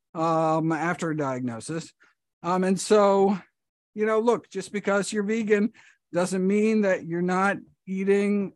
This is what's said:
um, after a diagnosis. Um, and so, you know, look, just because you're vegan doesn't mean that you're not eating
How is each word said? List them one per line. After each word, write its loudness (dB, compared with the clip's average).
um, 0
after -2
a -4
diagnosis. -6
Um, 0
and 0
so, 4
you -2
know, 0
look, 0
just -10
because -2
you're -2
vegan 0
doesn't 0
mean 2
that 0
you're -4
not 0
eating 0